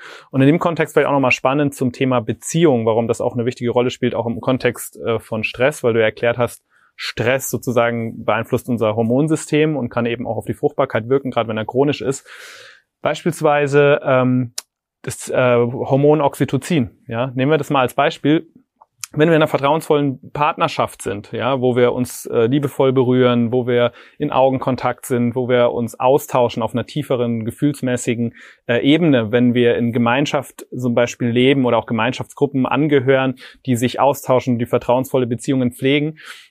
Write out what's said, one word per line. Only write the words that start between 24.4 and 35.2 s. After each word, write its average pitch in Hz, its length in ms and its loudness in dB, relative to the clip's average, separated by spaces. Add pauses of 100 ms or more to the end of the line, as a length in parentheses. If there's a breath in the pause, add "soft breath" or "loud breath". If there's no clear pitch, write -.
sind, 120 300 0
wo 127 120 -2
wir 120 220 4
uns 117 280 -6
austauschen 127 640 0
auf 110 120 -4
einer 113 100 -2
tieferen, 120 600 -4
gefühlsmäßigen, 123 920 -2 (320 loud breath)
äh, 120 140 0
Ebene, 139 500 4
wenn 120 240 4
wir 120 220 4
in 117 160 0
Gemeinschaft 123 760 0 (100)
zum 123 180 -2
Beispiel 123 340 0
leben 127 360 4
oder 117 140 2
auch - 80 -2
Gemeinschaftsgruppen 127 800 -2
angehören, 131 680 2 (280 loud breath)
die 127 120 0
sich 120 240 -2
austauschen, 127 580 0
die 120 80 -4
vertrauensvolle 123 600 0